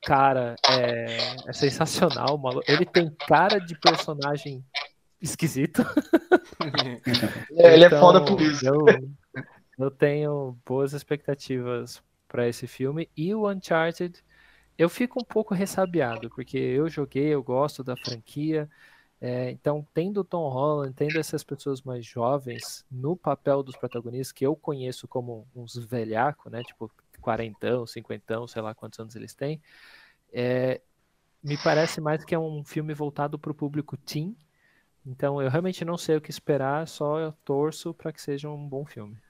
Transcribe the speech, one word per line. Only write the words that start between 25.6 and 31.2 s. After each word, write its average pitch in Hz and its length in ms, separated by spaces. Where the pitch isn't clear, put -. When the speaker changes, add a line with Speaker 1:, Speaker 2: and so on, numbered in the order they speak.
Speaker 1:
velhaco, 117 760
né? 113 120
Tipo, - 280
quarentão, 113 680
cinquentão, 113 600
sei 117 160
lá 110 120
quantos - 260
anos 113 160
eles 110 180
têm. 151 260
É, 127 480